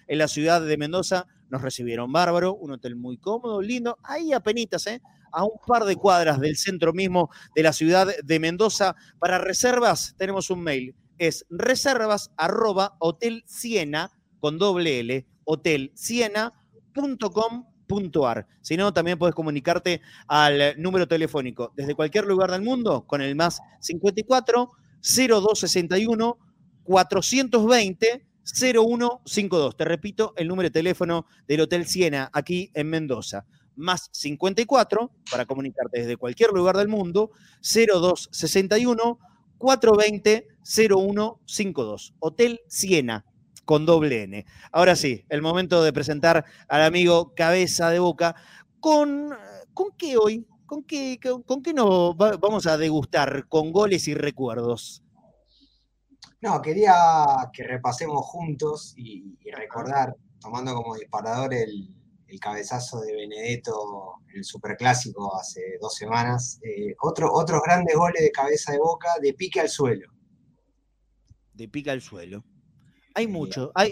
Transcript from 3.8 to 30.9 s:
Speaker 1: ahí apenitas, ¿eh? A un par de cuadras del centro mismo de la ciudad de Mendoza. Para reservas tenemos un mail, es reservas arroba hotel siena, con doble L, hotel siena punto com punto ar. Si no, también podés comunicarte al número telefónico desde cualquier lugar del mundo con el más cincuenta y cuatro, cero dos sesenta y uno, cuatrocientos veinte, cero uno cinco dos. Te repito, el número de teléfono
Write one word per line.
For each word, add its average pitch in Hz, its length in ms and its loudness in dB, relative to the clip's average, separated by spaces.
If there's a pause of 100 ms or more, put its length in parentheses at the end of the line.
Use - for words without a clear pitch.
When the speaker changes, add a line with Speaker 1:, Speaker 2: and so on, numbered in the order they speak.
Speaker 1:
ahí 302 300 -4
apenitas, 214 540 -2
¿eh? 233 140 -8 (300)
A 165 140 -2
un 220 200 -4
par 233 200 2
de 196 100 0
cuadras 170 460 4
del 151 160 0
centro 170 340 0
mismo 180 400 0 (240)
de 160 80 4
la 156 80 6
ciudad 180 380 4 (120)
de 156 180 2
Mendoza. 180 560 0 (240)
Para 180 200 0
reservas 208 760 0
tenemos 190 340 -4
un 180 100 -4
mail, 135 320 -4 (240)
es 165 320 -2
reservas 226 840 0
arroba 196 640 0
hotel 226 480 -4
siena, 170 640 -4 (280)
con 151 180 -2
doble 175 440 0
L, 127 260 -4 (160)
hotel 151 520 -2
siena 226 580 -2 (400)
punto 269 380 -4
com 226 340 -4 (200)
punto 175 400 0
ar. 110 220 -2 (140)
Si 160 160 -4
no, 196 160 0
también 175 240 0
podés 165 180 2
comunicarte 165 640 -2 (280)
al 147 500 4
número 185 320 0
telefónico 139 640 -2
desde 139 180 -6
cualquier 156 320 0
lugar 190 260 2
del 185 100 -2
mundo 220 440 0
con 143 160 -2
el 139 140 -4
más 165 240 0 (220)
cincuenta 196 400 -2
y - 20 -4
cuatro, 247 480 2 (300)
cero 233 400 4
dos 208 180 2
sesenta 180 380 0
y 220 80 2
uno, 226 320 0 (460)
cuatrocientos 208 840 2
veinte, 226 600 2 (160)
cero 240 400 2
uno 240 420 0
cinco 190 320 -2
dos. 143 180 0
Te 160 80 -4
repito, 190 540 -2
el 165 100 -4
número 180 220 -2
de - 40 -4
teléfono 170 520 0 (200)